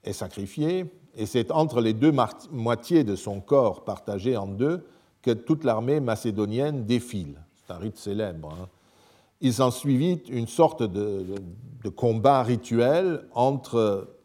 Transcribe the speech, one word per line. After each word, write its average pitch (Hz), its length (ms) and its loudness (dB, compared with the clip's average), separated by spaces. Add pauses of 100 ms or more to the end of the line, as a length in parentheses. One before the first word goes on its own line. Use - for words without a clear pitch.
est 104 100 -8
sacrifié, 151 800 -6 (220)
et 110 100 -6
c'est 117 280 0
entre 156 280 2
les 110 140 2
deux 135 160 6
mar-, 127 260 2 (140)
moitiés 120 540 2
de 101 100 0
son 101 260 -8
corps 123 440 2
partagé 107 520 -4
en 98 120 -6
deux 143 360 -2 (380)
que 123 80 2
toute 117 320 0
l'armée 127 380 2
macédonienne 113 840 -2
défile. 95 560 -4 (140)
C'est - 180 -18
un 87 60 -12
rite 104 180 -8
célèbre, 95 540 -8 (100)
hein. 92 80 -14 (720)
Il 127 140 2
s'ensuivit 135 680 2 (100)
une 117 180 -4
sorte 151 340 4
de, 101 400 -2
de, 92 120 -8 (500)
de 107 60 -4
combat 123 520 2
rituel 123 840 2 (100)
entre 117 760 0 (160)